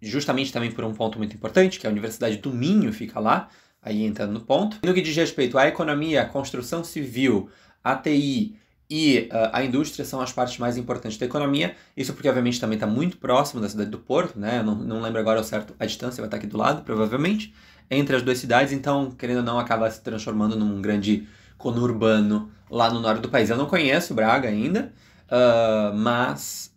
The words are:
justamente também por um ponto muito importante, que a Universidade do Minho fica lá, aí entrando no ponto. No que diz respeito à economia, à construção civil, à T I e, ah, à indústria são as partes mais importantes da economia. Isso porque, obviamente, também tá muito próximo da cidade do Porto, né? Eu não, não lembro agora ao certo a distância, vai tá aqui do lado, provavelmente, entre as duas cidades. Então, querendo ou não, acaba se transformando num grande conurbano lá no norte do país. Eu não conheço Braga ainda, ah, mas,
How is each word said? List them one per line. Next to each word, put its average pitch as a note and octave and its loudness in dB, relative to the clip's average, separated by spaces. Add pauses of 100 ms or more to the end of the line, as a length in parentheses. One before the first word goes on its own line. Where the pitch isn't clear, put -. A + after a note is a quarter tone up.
justamente C3+ -2
também A#2 -2
por A2+ -8
um A2 -4
ponto A2 -4
muito G#2 -4
importante, F#3 2
que B2+ -6
a A2 0
Universidade A2 -2
do C3 -6
Minho C#3 2
fica A2+ -8
lá, B2+ 0 (340)
aí G#2+ -2
entrando G#2 -4
no A2 -6
ponto. F#3+ 0
No F3+ 2
que F3+ 4
diz D#3 -2
respeito C#3 2
à C#3 6
economia, D3+ 0
à - 2
construção C3+ -6
civil, B2+ 0 (320)
à C3 0
T D3+ 0
I C#3 0 (320)
e, D3 4
ah, A2+ 0
à C3 2
indústria C#3 -2
são C3 -6
as B2+ -6
partes B2 -2
mais A#2+ -2
importantes A#2+ -6
da B2+ -2
economia. D3 0 (220)
Isso C3 -4
porque, - 0
obviamente, B2 2
também A2 -2
tá A2 -2
muito C#3 0
próximo C3 0
da G#2 -2
cidade G#2 -4
do A2 -10
Porto, D3+ -2
né? A2+ -2
Eu - -2
não, G#2+ 0
não A2+ -4
lembro A2+ -2
agora A2 2
ao G#2+ -6
certo G#2+ -8
a A#2 -4
distância, B2 -6
vai A2 -8
tá A2 -6
aqui G#2+ -8
do G#2 -8
lado, C3+ 2
provavelmente, C3 -2 (360)
entre C#3 2
as B2+ 2
duas B2 0
cidades. C3+ 2
Então, C#3 -2
querendo B2 -4
ou A#2+ 0
não, A#2 0
acaba A2+ 0
se - -16
transformando A2 -2
num G#2 -2
grande G#2 0 (300)
conurbano A2 2 (200)
lá A#2 2
no A#2 -2
norte A2 0
do - -6
país. A2+ 2
Eu A#2 2
não C#3+ 0
conheço D#3 2
Braga A#2 2
ainda, D3+ -2 (380)
ah, A2+ 4
mas, A#2+ -2